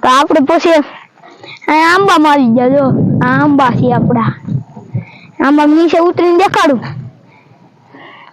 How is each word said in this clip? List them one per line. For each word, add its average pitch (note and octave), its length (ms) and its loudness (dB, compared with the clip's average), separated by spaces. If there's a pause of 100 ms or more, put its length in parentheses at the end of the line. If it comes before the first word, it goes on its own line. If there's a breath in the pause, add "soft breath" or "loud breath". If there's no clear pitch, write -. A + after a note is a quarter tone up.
તો C4 60 -2
આપણે C#4+ 380 2
પછી E4 240 0
અહીંયા - 1300 -4
આંબામાં E4+ 320 2
આવી C#4+ 160 2
ગયા. B3 220 2
જો C#4 140 2 (400)
આ C4 200 0
આંબા C#4 260 2
છે B3 240 0
આપણા. A3+ 400 -2 (1120 loud breath)
આંબા D4 200 2
નીચે D#4+ 340 2
ઉતરીને F4 380 0
દેખાડું. F4 420 0 (1500 loud breath)